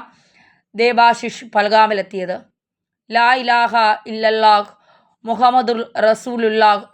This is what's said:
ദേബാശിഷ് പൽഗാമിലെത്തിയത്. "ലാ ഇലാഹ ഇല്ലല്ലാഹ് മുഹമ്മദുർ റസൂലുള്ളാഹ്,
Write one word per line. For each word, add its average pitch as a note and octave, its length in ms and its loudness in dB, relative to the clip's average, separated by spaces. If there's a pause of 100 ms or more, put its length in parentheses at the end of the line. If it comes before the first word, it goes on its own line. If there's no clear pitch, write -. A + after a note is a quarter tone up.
(760)
ദേബാശിഷ് A#3 720 0
പൽഗാമിലെത്തിയത്. G3+ 880 -2 (720)
"ലാ A#3 240 2
ഇലാഹ A#3+ 380 0 (340)
ഇല്ലല്ലാഹ് A3 640 0 (520)
മുഹമ്മദുർ A#3 540 0 (220)
റസൂലുള്ളാഹ്, A3 840 0 (120)